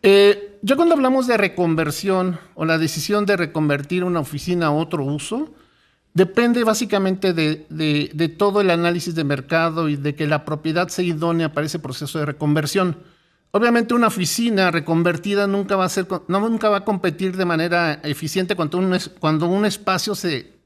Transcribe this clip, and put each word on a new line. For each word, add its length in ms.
Eh, 600
ya 140
cuando 180
hablamos 320
de 100
reconversión 1000
o 100
la 140
decisión 480
de 100
reconvertir 680
una 160
oficina 460
a 40
otro 340
uso, 480
depende 520
básicamente 680
de, 360
de, 440
de 160
todo 320
el 100
análisis 440
de 100
mercado 640
y 80
de 180
que 120
la 180
propiedad 440
sea 160
idónea 480
para 140
ese 120
proceso 400
de 80
reconversión. 720
Obviamente 440
una 140
oficina 640
reconvertida 760
nunca 300
va 80
a 40
ser 180
co-, 220
no, 120
nunca 280
va 100
a 60
competir 520
de 80
manera 580
eficiente 540
cuando 220
un 160
es-, 140
cuando 260
un 180
espacio 500
se 380